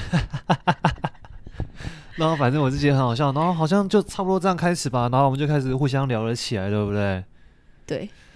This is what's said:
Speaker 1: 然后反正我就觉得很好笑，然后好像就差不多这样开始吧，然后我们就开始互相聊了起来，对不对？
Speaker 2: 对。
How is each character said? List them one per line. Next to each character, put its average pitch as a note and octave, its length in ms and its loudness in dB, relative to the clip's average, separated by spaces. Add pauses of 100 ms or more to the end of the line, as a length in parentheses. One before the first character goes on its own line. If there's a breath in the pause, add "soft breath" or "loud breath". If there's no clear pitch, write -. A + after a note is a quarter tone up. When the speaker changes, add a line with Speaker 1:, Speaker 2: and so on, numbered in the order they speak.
(2250 loud breath)
Speaker 1:
然 D#3+ 120 2
后 E3 60 0
反 C3 160 2
正 D3+ 100 2
我 C3 80 4
就 C#3 80 -4
觉 C#3+ 120 2
得 C#3 60 4
很 C3+ 80 4
好 A#2 120 0
笑， C#3 160 0
然 D3 120 0
后 F3+ 100 2
好 D#3+ 120 0
像 G3 220 2
就 G3+ 140 4
差 - 220 -6
不 F#3 60 -2
多 F#3+ 100 2
这 F3 80 0
样 F3+ 100 2
开 E3+ 180 2
始 D3 140 -4
吧， A#2+ 220 0
然 C3 80 4
后 C#3 60 6
我 C3+ 40 4
们 C3 100 -2
就 D3 80 0
开 D3 120 2
始 C3 160 -2
互 C#3 120 0
相 C3+ 200 0
聊 B2 160 0
了 A#2 120 -2
起 A#2 220 -4
来， F#2+ 120 -2
对 G#2 140 0
不 G2+ 80 -2
对？ G2 320 -2 (640 soft breath)
Speaker 2:
对。 - 240 -6 (260 soft breath)